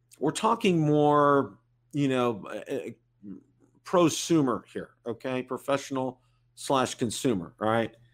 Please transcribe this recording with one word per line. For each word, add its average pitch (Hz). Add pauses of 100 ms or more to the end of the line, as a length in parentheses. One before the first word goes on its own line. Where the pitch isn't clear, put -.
(200)
we're 151
talking 214
more, 147 (340)
you 143
know, 120
uh, 104
uh, 104 (520)
prosumer 151 (100)
here, 95 (160)
okay? 127
Professional 131 (320)
slash 127
consumer, 107
all 107
right? 113 (180)